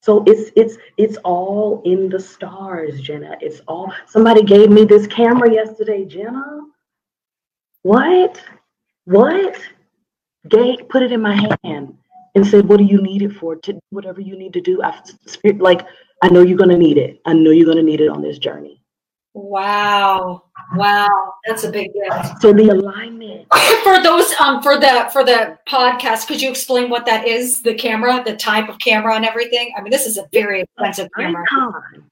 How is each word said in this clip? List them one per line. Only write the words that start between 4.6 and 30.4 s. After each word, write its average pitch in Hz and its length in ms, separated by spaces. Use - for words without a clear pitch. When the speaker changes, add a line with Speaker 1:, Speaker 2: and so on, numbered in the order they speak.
Speaker 1:
me 214 160
this 208 220
camera 233 440
yesterday, 220 540
Jenna. 254 560
What? 285 580
What? 302 520
Gave, 247 400
put 262 140
it 240 80
in 226 100
my 208 140
hand 143 340
and 196 100
said, 202 220
"What 202 100
do 202 80
you 196 160
need 196 200
it 202 120
for? 165 220
To 185 180
do 175 60
whatever 190 300
you 196 160
need 190 160
to 180 80
do." 185 220
I, 165 160
spirit, 208 340
like, 180 260
"I 175 80
know 175 120
you're 180 160
gonna 180 200
need 151 200
it. 131 280
I 165 80
know 160 180
you're 160 140
gonna 160 180
need 151 180
it 151 80
on 147 120
this 147 160
journey." 73 440
Speaker 2:
Wow. 196 1080
Wow. 208 340
That's 220 180
a - 80
big 202 220
gift. 190 480
Speaker 1:
So 214 120
the 208 160
alignment. 220 840
Speaker 2:
<laughs> - 300
For 381 200
those, 339 360
um, 277 220
for 285 180
the, 247 340
for 269 100
the 226 340
podcast, 247 600
could 254 140
you 262 80
explain 247 400
what 240 160
that 220 220
is? 247 340
The 226 120
camera, 240 500
the 214 120
type 214 340
of - 100
camera 220 360
and 220 100
everything? 240 520
I 202 40
mean, 202 100
this 262 140
is 220 120
a 190 160
very 202 280